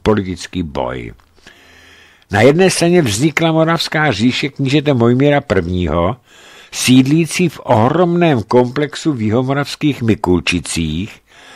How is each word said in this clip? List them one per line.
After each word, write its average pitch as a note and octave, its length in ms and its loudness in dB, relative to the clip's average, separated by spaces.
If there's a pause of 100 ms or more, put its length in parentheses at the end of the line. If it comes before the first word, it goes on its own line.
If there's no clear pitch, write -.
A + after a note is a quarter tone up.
politický F#2 600 -4
boj. B1+ 500 -8 (1200)
Na G2+ 100 2
jedné D#3+ 280 6
straně E3+ 320 2
vznikla D3 500 0
Moravská D#3+ 600 0
říše A#2 380 -2
knížete C#3+ 440 -2
Mojmíra B2+ 480 2
prvního, F2 760 -2 (540)
sídlící D3 800 2
v - 140 -10
ohromném D3+ 800 2
komplexu B2 680 0
v A#2 80 -6
jihomoravských C3 800 -2
Mikulčicích, F2 1200 -2 (360)